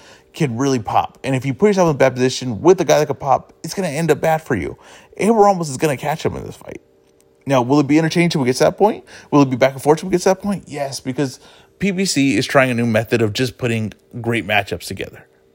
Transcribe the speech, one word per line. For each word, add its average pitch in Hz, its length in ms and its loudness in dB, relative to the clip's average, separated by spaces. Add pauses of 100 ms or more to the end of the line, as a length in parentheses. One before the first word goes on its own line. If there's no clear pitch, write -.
(340)
can 123 240 -2
really 135 220 0
pop. 104 440 -2
And 135 100 -4
if 127 120 -4
you 139 80 -4
put 202 140 2
yourself 190 220 2
in 147 60 0
a - 20 -8
bad 131 160 4
position 123 480 -2
with 180 200 6
a - 20 0
guy 147 160 2
that 151 60 2
can 143 100 -4
pop, - 380 -2 (100)
it's 165 100 -10
gonna 185 140 -4
end 151 240 0
up 143 80 0
bad 160 220 0
for - 120 -4
you. 90 240 -6 (380)
Abel 220 200 2
Ramos 196 340 4
is 131 80 -8
gonna 147 180 -2
catch 147 300 -6
him - 100 -4
in 60 80 -12
this - 140 -14
fight. - 240 -18 (640)
Now, 135 160 2
will 131 180 2
it 143 80 2
be 147 100 4
entertaining 165 340 0
till 156 100 -2
we 123 60 -2
get 120 100 0
to 151 80 4
that 170 120 2
point? - 280 0 (260)
Will 147 120 6
it 135 60 0
be 127 60 -4
back 135 200 2
and 131 60 -12
forth 151 180 2
till 185 100 -8
we - 20 -8
get - 120 2
to 202 60 4
that 190 120 0
point? 202 260 -6
Yes, 139 320 -8
because 131 400 -6 (400)
P 202 120 -2
B 190 140 -2
C 135 320 0
is 131 80 0
trying 131 260 2
a - 20 -2
new 120 140 0
method 113 340 2
of 104 120 0
just 123 240 -4
putting 113 360 -4 (280)
great 113 260 -4
matchups 101 400 -2
together. - 400 -12 (280)